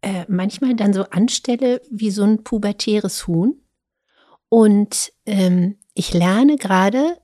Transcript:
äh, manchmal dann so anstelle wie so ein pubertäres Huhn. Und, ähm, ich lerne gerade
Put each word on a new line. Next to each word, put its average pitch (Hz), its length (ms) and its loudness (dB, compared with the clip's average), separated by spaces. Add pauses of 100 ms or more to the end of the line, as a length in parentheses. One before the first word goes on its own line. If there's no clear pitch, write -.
äh, 190 260 -8
manchmal 208 480 -2
dann 202 180 0
so 190 160 -2
anstelle 247 800 -2
wie 214 220 -4
so 202 120 -2
ein 214 200 2
pubertäres 208 840 -4
Huhn. 180 340 0 (880)
Und, 208 640 2 (140)
ähm, 185 520 0 (160)
ich - 200 -6
lerne 208 440 2
gerade 208 680 0